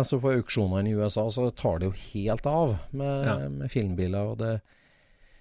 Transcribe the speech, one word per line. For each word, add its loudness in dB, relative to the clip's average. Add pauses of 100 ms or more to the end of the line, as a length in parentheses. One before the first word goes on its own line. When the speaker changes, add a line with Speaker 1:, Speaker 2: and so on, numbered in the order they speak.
Speaker 1:
Så 2
på 2
auksjonene 2
i 0
U 2
S 0
A 2
så 0
tar 0
det 2
jo -6 (160)
helt 0
av 2 (160)
med, -2
Speaker 2:
Ja. 2 (120)
Speaker 1:
med -4
filmbiler, 0
og -8
det, 0 (880)